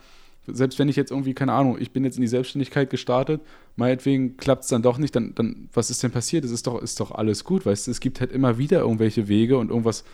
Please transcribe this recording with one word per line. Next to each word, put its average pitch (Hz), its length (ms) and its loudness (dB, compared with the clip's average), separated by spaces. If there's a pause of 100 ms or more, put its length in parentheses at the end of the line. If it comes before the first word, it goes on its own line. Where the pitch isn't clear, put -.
(480)
selbst 127 320 0
wenn 147 100 2
ich 131 60 0
jetzt 139 160 -2
irgendwie, 135 220 -4
keine 127 200 0
Ahnung, 127 260 4
ich - 120 -6
bin 135 120 -2
jetzt 131 140 -2
in 123 40 0
die 123 60 2
Selbstständigkeit 127 640 -2
gestartet, 131 520 -2 (340)
meinetwegen 127 640 0
klappt's 131 300 0
dann 120 140 2
doch 120 160 4
nicht, 147 180 -2
dann, 113 200 -2
dann, - 360 -4
was - 200 0
ist 123 120 -6
denn 120 80 0
passiert? 147 320 -2
Es 120 80 -4
ist 117 160 -4
doch, 120 140 -4
ist - 180 -8
doch 104 120 -6
alles 107 320 0
gut, - 220 0
weißt 101 220 0
du, 127 40 -2
es 113 80 -4
gibt - 200 -4
halt 127 120 -4
immer 127 260 2
wieder 147 220 2
irgendwelche 110 480 2
Wege 113 300 4
und 117 120 0
irgendwas 113 340 0 (100)